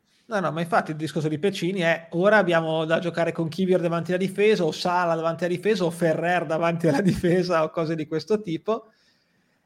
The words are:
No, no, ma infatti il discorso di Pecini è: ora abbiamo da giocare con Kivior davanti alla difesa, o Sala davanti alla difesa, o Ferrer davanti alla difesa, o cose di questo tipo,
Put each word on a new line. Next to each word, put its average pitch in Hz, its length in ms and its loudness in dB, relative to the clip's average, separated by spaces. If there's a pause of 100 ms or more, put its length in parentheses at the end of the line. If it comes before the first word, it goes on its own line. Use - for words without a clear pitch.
(280)
No, 220 120 -4
no, 156 120 -2
ma 160 100 -4
infatti 170 300 -2
il 151 60 -8
discorso 156 320 -4
di 156 100 -4
Pecini 196 400 -2
è: 165 320 0
ora 196 260 4
abbiamo 165 480 2
da 160 140 2
giocare 170 320 -2
con 165 160 -4
Kivior 185 340 0
davanti 170 300 -2
alla 180 120 0
difesa, 202 420 2
o 156 60 0
Sala 175 440 0
davanti 165 300 -2
alla 175 100 0
difesa, 185 280 0
o 165 60 2
Ferrer 165 560 0
davanti 165 420 0
alla 180 140 4
difesa, 175 640 2
o 156 80 -2
cose 165 240 -2
di 156 120 -6
questo 160 340 -2
tipo, 208 500 -6 (760)